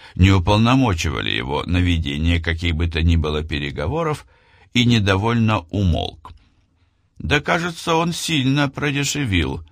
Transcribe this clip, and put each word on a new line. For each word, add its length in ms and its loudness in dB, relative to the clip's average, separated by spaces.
не 160 6
уполномочивали 1000 2
его 380 -4
на 100 -2
ведение 640 0
каких 340 -2
бы 140 -2
то 140 -2
ни 140 4
было 260 0
переговоров, 800 -4
и 140 4
недовольно 720 2
умолк. 640 -2
«Да, 220 0
кажется, 540 -2
он 200 0
сильно 560 0
продешевил, 1000 -2